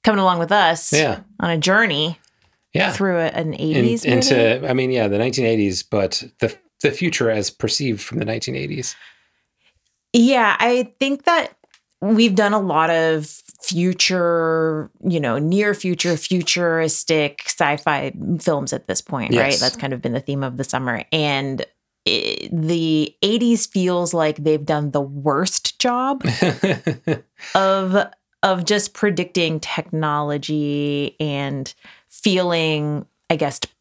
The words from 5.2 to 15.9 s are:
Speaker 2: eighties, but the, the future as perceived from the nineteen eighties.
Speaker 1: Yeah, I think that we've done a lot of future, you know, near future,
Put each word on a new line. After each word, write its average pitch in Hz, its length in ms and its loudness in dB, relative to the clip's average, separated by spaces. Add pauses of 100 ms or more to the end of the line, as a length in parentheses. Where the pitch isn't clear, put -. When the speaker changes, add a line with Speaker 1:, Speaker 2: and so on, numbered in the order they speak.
Speaker 2:
eighties, 101 360 2
but 98 400 -2 (160)
the, - 180 -2 (240)
the 143 120 2
future 151 360 -2
as 107 220 0
perceived 117 500 -4
from - 200 -8
the 110 40 -4
nineteen 117 300 -6
eighties. 139 400 -8 (1160)
Speaker 1:
Yeah, 240 480 4
I 247 400 2
think 277 240 -2
that 339 300 2 (460)
we've 214 360 4
done 208 160 4
a 214 80 2
lot 165 300 2
of 160 360 2 (340)
future, 170 1300 0 (160)
you 170 140 2
know, 123 200 0
near 196 360 2
future, 175 420 -2